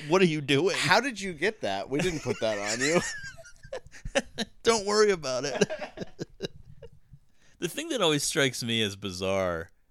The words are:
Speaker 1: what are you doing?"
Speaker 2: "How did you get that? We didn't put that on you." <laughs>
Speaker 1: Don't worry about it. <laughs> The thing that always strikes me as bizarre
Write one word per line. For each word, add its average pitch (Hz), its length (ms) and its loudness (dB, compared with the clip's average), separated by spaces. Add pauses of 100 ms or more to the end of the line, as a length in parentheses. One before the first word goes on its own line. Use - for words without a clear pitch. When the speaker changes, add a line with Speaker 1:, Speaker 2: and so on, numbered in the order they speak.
Speaker 1:
what 180 140 6
are 190 40 10
you 151 160 2
doing?" 143 340 4
Speaker 2:
"How 170 260 4
did 240 180 -4
you 190 140 -6
get 202 280 -2
that? 98 280 -2
We 139 100 0
didn't 175 220 0
put 123 180 -4
that 110 180 0
on 104 220 -2
you." 156 220 4 (1500)
<laughs> - 140 -20
Speaker 1:
Don't 226 240 2
worry 208 240 6
about 135 340 -2
it. 143 240 0
<laughs> - 840 -10 (1080)
The 175 120 -6
thing 311 200 -8
that 262 120 -2
always 151 200 4
strikes 135 420 0
me 113 200 0
as 98 140 -2
bizarre 92 760 -2 (200)